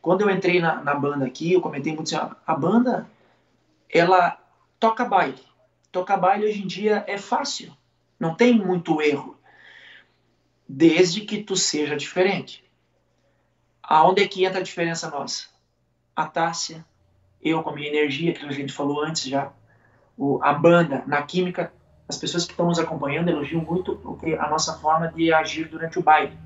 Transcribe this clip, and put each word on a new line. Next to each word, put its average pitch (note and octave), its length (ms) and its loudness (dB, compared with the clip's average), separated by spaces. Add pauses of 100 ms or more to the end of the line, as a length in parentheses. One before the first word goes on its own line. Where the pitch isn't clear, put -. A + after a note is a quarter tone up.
Quando F#3 220 2
eu G#3 80 4
entrei F3+ 280 2
na, E3 240 0
na C#3+ 120 0
banda C#3+ 320 -2
aqui, D#3+ 260 -2
eu F3 80 6
comentei D#3 340 -6
muito D#3+ 120 -8
assim, D#3+ 100 -4
a, - 180 -6 (120)
a D#3+ 80 -2
banda, G3+ 520 2 (880)
ela F3 480 4 (400)
toca A3+ 240 2
baile. F3+ 380 0 (500)
Tocar F#3 240 0
baile G3 300 2
hoje G3+ 160 -2
em F#3 40 -8
dia G#3 400 0
é G3+ 120 -6
fácil. - 580 -6 (420)
Não E3 160 -2
tem A#3+ 240 6
muito E3+ 440 0
erro. C#3+ 340 -2 (1300)
Desde E3 540 4
que G#3 220 -6
tu F#3+ 140 -4
seja D3+ 380 -2
diferente. F3+ 720 -2 (1160)
Aonde F3+ 400 4
é F#3+ 60 2
que F#3+ 160 0
entra F#3+ 160 -2
a E3+ 40 -4
diferença E3 460 -4
nossa? - 340 -8 (720)
A D#3 120 -2
Tássia, E3 580 -4 (560)
eu D#3+ 220 0
com D#3 80 -6
a D3 40 -8
minha D3 140 -8
energia, D3+ 440 0
que - 120 -8
a C#3+ 60 -10
gente C#3 220 -6
falou D3 320 -2
antes D#3+ 180 -4
já, C3 300 -4 (640)
o, C3+ 260 0
a C#3+ 100 2
banda, E3 540 4
na C#3+ 160 -2
química, F3+ 500 -4 (360)
as - 80 -8
pessoas E3+ 280 -4
que - 80 -14
estão F3 140 -2
nos E3+ 120 0
acompanhando D#3+ 500 -2
elogiam D#3 340 -2
muito F3+ 420 -4
o - 120 -12
que, D#3+ 180 -2
a D3+ 140 -4
nossa D#3 300 -2
forma D#3+ 340 0
de E3 200 2
agir D#3+ 360 0
durante D#3+ 300 -8
o F3+ 40 -2
baile. D3+ 440 4